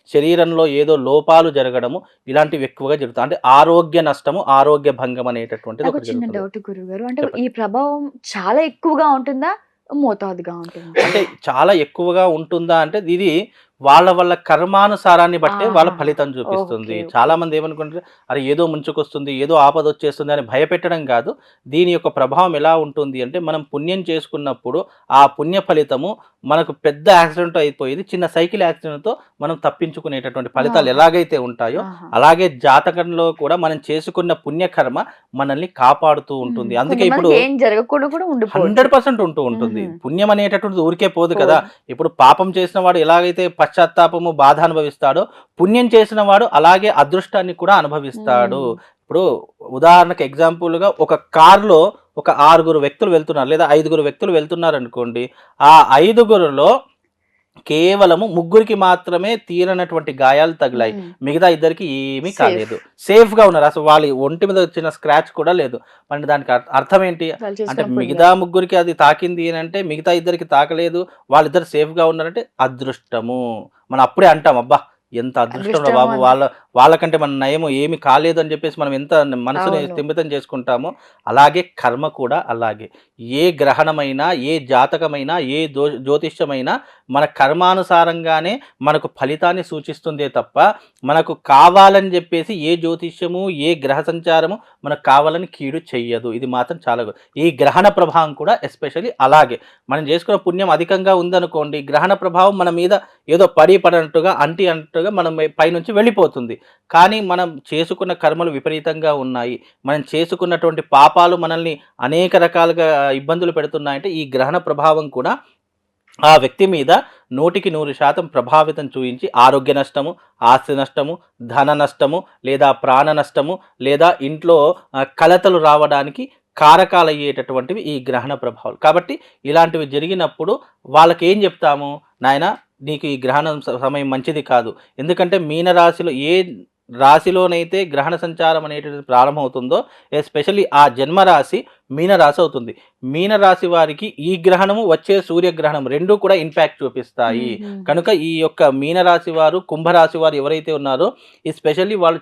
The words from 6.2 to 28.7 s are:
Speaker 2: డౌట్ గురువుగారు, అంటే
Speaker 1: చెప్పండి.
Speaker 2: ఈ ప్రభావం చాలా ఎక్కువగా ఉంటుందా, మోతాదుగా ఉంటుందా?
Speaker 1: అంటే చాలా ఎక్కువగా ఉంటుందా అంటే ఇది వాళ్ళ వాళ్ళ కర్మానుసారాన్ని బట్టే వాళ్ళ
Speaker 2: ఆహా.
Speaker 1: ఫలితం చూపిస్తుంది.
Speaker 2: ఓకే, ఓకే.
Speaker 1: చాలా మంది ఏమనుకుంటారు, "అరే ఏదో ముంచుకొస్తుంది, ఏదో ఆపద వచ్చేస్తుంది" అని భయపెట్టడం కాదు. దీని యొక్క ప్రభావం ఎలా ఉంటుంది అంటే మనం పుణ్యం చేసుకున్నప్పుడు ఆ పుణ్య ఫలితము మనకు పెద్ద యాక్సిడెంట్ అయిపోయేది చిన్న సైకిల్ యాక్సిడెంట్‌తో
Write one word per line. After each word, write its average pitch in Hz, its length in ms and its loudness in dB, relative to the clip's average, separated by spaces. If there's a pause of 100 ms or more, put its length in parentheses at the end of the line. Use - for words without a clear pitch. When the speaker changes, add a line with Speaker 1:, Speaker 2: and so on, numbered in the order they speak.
Speaker 2:
డౌట్ 202 100 -16
గురువుగారు, 190 340 -14
అంటే 254 180 -8
Speaker 1:
చెప్పండి. 247 240 -6
Speaker 2:
ఈ - 20 -4
ప్రభావం 269 640 -6 (260)
చాలా 202 240 -2
ఎక్కువగా 311 460 -2
ఉంటుందా, 277 500 -4 (360)
మోతాదుగా 196 640 -6
ఉంటుందా? 170 480 -6
Speaker 1:
అంటే 185 220 -2 (220)
చాలా 147 240 2
ఎక్కువగా 175 540 -2
ఉంటుందా 165 500 -2
అంటే 160 200 -2
ఇది 180 540 -2 (300)
వాళ్ళ 156 300 6
వాళ్ళ 180 220 0
కర్మానుసారాన్ని 175 1040 2
బట్టే 196 300 -2
వాళ్ళ 175 240 4
Speaker 2:
ఆహా. 170 80 -12
Speaker 1:
ఫలితం 147 300 -2
చూపిస్తుంది. 127 640 -8
Speaker 2:
ఓకే, 107 100 -8
ఓకే. 156 160 -2
Speaker 1:
చాలా 147 160 4
మంది 165 220 -4
ఏమనుకుంటారు, 156 460 -10 (280)
"అరే 135 100 -4
ఏదో 147 260 -2
ముంచుకొస్తుంది, 147 640 -8
ఏదో 139 220 -2
ఆపద 147 320 4
వచ్చేస్తుంది" 147 460 -4
అని 147 80 -2
భయపెట్టడం 156 640 -4
కాదు. 131 300 -4 (320)
దీని 175 260 0
యొక్క 170 140 -4
ప్రభావం 151 480 0
ఎలా 160 220 2
ఉంటుంది 143 440 -6
అంటే 135 180 -8
మనం 156 220 -6
పుణ్యం 160 480 -8
చేసుకున్నప్పుడు 147 760 -8 (260)
ఆ 139 140 6
పుణ్య 156 340 -2
ఫలితము 156 580 -2 (280)
మనకు 151 260 -2
పెద్ద 147 380 -2
యాక్సిడెంట్ 170 480 2
అయిపోయేది 147 440 -4
చిన్న 180 260 -6
సైకిల్ 208 340 -2
యాక్సిడెంట్‌తో 165 560 -4 (240)